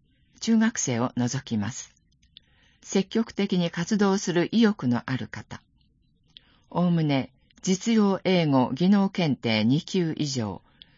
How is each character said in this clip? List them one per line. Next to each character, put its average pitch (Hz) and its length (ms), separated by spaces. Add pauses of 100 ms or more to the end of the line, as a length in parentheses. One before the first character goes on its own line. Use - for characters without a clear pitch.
(400)
中 226 160
学 220 220
生 117 220
を 123 160
除 123 280
き 113 140
ま 104 120
す。 - 220 (880)
積 196 260
極 226 260
的 196 260
に 170 120
活 175 280
動 196 180
す 190 160
る 165 200
意 226 100
欲 208 260
の 120 160
あ 131 100
る 117 140
方。 - 320 (1080)
お 175 160
お 175 40
む 165 140
ね、 139 260 (300)
実 190 340
用 202 300
英 175 220
語 131 260
技 175 160
能 196 220
検 160 280
定 110 260
二 135 180
級 170 340
以 151 100
上、 117 360 (360)